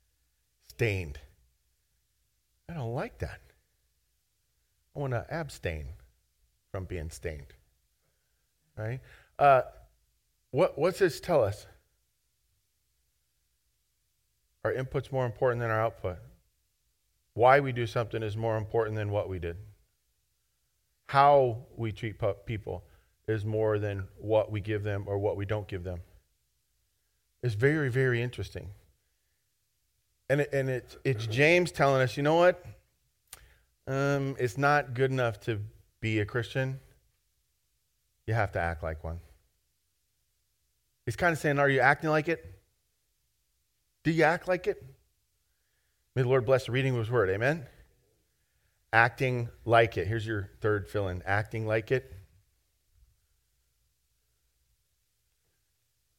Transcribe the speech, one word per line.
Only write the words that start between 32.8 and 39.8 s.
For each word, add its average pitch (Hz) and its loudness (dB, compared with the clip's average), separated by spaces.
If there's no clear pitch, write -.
Um, 139 0
it's 123 -2
not 143 2
good 131 2
enough 123 0
to 107 -4
be 110 0
a 104 0
Christian. 131 -4
You 110 0
have 107 -2
to 98 -2
act 85 -4
like 80 -6
one." 82 -10